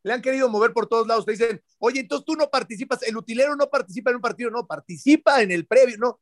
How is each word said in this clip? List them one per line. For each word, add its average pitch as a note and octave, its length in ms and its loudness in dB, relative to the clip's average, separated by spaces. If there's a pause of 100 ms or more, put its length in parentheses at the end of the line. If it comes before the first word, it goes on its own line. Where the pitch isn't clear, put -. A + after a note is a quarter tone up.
le G#3+ 100 -4
han B3+ 80 -6
querido C4 280 0
mover A3 240 2
por A3+ 120 -2
todos A3+ 220 -2
lados. A3+ 180 0
Te G#3+ 60 -4
dicen, A3 280 -2 (200)
"Oye, A#3+ 220 -2
entonces C#4+ 240 -6
tú D#4+ 100 -4
no D4+ 120 0
participas, A#3 600 -4
el A3+ 100 -4
utilero C4 380 -2
no C#4+ 140 0
participa B3 420 -4
en B3 60 0
un A3 40 -10
partido". A#3 300 -6
No, A#3 160 -8
participa C4 760 2
en G3+ 80 0
el E3+ 160 -4
previo, A#3+ 320 4
no. A#3 240 -2